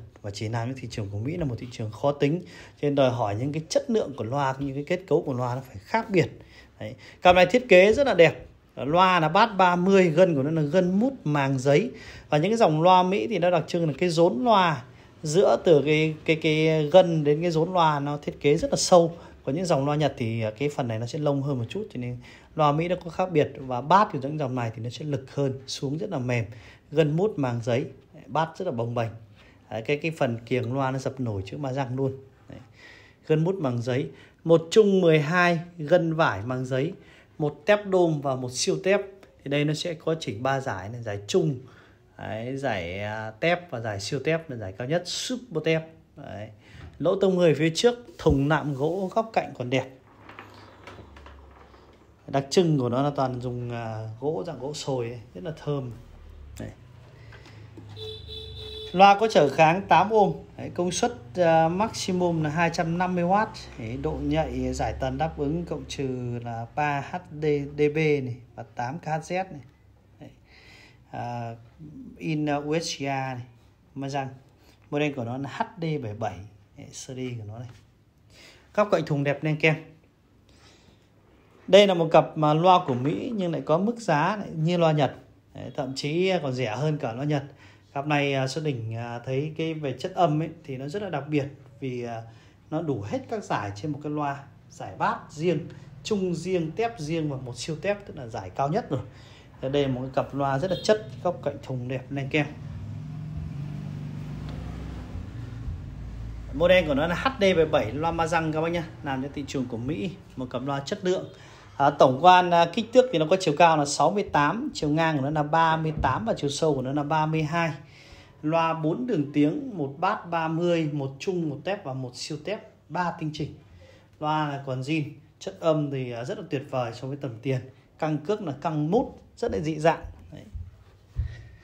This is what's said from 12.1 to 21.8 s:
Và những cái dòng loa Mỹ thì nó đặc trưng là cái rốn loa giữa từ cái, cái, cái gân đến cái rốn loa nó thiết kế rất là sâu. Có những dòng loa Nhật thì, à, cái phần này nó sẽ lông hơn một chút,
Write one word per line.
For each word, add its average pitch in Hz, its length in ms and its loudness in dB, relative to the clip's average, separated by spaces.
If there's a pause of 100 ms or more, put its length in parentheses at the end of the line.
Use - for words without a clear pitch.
Và 151 80 2
những 175 140 2
cái 226 60 2
dòng 160 240 4
loa 185 220 8
Mỹ 202 240 0
thì 208 120 -2
nó 175 100 2
đặc 165 180 2
trưng 170 200 0
là 143 100 0
cái 180 120 0
rốn 180 340 4
loa 185 400 4 (400)
giữa 170 400 4
từ 151 220 8
cái, 156 300 2 (100)
cái, 160 100 4
cái 156 580 2
gân 170 300 8
đến 147 180 4
cái 175 100 0
rốn 165 220 0
loa 156 260 4
nó 143 180 -4
thiết - 240 -10
kế 147 160 6
rất 277 140 -2
là 175 60 0
sâu. 170 400 6 (260)
Có 139 80 -4
những 180 140 -2
dòng 143 200 2
loa 147 100 0
Nhật 151 220 2
thì, 113 240 -2
à, 107 100 -2
cái 143 180 -2
phần 139 180 -2
này 110 120 -4
nó 117 60 -4
sẽ 151 140 -8
lông 143 220 0
hơn 135 180 -2
một 117 100 -4
chút, 208 240 -8